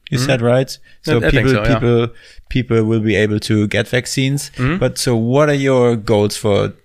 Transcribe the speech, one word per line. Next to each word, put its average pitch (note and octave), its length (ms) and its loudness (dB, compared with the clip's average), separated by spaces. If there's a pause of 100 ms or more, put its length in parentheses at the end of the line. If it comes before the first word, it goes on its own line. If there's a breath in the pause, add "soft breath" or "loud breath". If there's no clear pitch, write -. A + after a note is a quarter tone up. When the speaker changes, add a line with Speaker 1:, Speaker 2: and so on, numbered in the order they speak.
Speaker 1:
you C#3+ 80 -2
Speaker 2:
Mm-hmm. B2+ 100 -2
Speaker 1:
said, B2+ 140 0
right? B2 360 0 (240 soft breath)
So D#3 140 -2
Speaker 2:
I, - 20 2
I A2+ 120 2
think C#3+ 40 2
Speaker 1:
people, C3 180 2
Speaker 2:
so, G#2+ 120 0
yeah. B2 100 2
Speaker 1:
people, A#2 340 2 (400 loud breath)
people A2+ 380 0
will A2 160 0
be G#2 160 0
able G#2 240 0
to G#2 260 0
get G#2 220 -2
vaccines. C3+ 680 -2
Speaker 2:
Mm-hmm. C3 220 -2
Speaker 1:
But B2+ 200 -2
so A#2+ 200 0
what C3 320 2
are D3 100 0
your B2 380 2
goals G#2 400 0
for G2+ 320 0 (140)